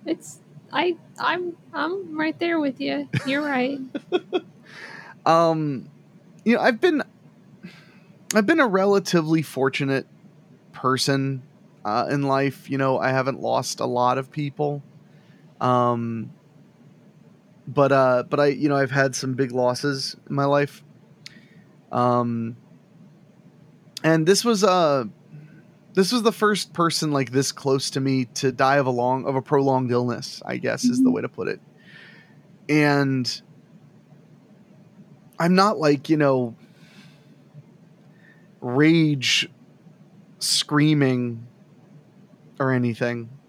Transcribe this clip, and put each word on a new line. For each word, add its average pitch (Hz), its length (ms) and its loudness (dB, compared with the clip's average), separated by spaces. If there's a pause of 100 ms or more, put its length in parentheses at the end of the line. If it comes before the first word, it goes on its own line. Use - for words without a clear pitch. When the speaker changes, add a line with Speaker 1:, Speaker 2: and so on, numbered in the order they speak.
Speaker 1:
It's, - 320 -8 (340)
I, 330 240 -2 (220)
I'm, 349 360 -4 (200)
I'm 330 440 -6
right 311 200 -4
there 339 200 -2
with 285 220 -4
you. 277 280 -6 (180)
You're 277 160 -2
right. 277 360 -2 (320)
Speaker 2:
<laughs> 359 100 0 (1040)
Um, 160 640 0 (560)
you 226 120 4
know, - 40 0
I've 226 200 2
been, 330 240 2 (1300)
I've 214 100 4
been 330 140 2
a 277 80 4
relatively 185 760 2
fortunate 135 600 -2 (680)
person, 135 720 -2 (420)
uh, 107 260 -2
in 143 120 0
life. 135 460 -2
You 135 80 -6
know, 135 220 0
I 127 120 0
haven't 131 300 -2
lost 120 380 -4
a - 80 -4
lot 123 320 0
of 135 140 -10
people. 147 500 -6 (760)
Um, 120 720 0 (1400)
but, 135 240 4
uh, 127 360 4
but 139 120 0
I, 147 60 4
you 143 220 0
know, 143 60 2
I've 139 160 0
had 135 240 0
some 131 200 -6
big 123 180 -2
losses 127 640 -2 (120)
in 139 60 -6
my 139 120 0
life. 143 360 0 (1080)
Um, 120 640 0 (1500)
and 160 240 4
this 196 180 4
was, 220 200 2
uh, 165 400 4 (920)
this 190 160 2
was 240 140 -2
the 226 80 4
first 208 400 -2
person, 165 400 -2
like, 135 180 0
this 131 220 -2
close 135 380 -2
to 139 100 -4
me 135 240 0 (100)
to 135 160 -2
die 135 280 2
of 135 80 0
a 131 40 0
long, 127 360 -2
of 135 100 -2
a 131 60 -4
prolonged 131 500 0
illness, 123 520 -4
I 127 120 -6
guess 123 280 -4
is 123 140 2
the 262 60 4
Speaker 1:
Mm-hmm. - 80 4
Speaker 2:
way - 100 -2
to 127 60 -6
put - 180 -8
it. - 140 -6 (1080)
And 143 760 2 (2000)
I'm 175 180 2
not, 202 200 4
like, 147 320 2
you 160 80 2
know, 131 380 2 (2000)
rage 147 880 2 (920)
screaming 131 1080 0 (1120)
or 135 120 0
anything. 120 560 -2 (200)